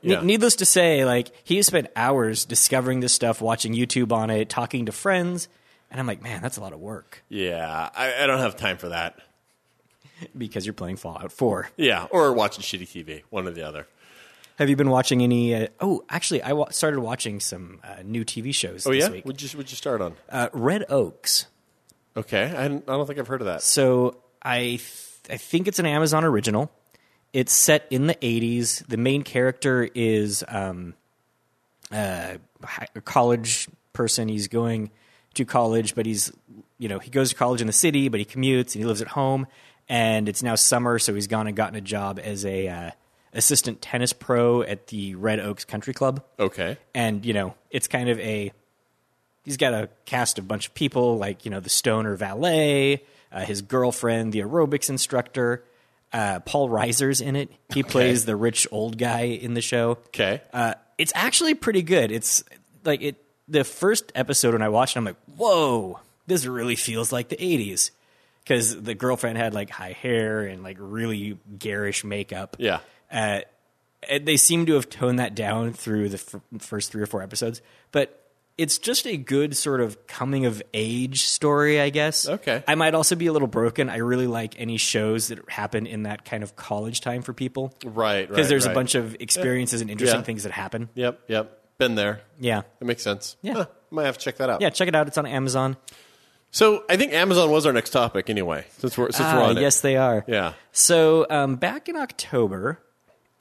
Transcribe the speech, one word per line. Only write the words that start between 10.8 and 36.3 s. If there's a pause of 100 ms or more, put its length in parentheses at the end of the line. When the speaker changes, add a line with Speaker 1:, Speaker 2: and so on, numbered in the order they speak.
Speaker 1:
Fallout
four.
Speaker 2:
Yeah,
or
watching
shitty
T
V,
one
or
the
other. (720)
Speaker 1:
Have
you
been
watching
any,
uh, (140)
oh,
actually,
I
wa-,
started
watching
some,
uh,
new
T
V
shows
Speaker 2:
Oh,
Speaker 1:
this
Speaker 2:
yeah?
Speaker 1:
week.
Speaker 2:
What'd
you,
what'd
you
start
on? (140)
Speaker 1:
Uh,
Red
Oaks. (680)
Speaker 2:
Okay,
I,
hadn't,
I
don't
think
I've
heard
of
that.
Speaker 1:
So (240)
I
th-, (200)
I
think
it's
an
Amazon
original. (640)
It's
set
in
the
eighties.
The
main
character
is,
um, (1000)
uh, (260)
hi-,
a
college (260)
person.
He's
going (420)
to
college,
but
he's, (460)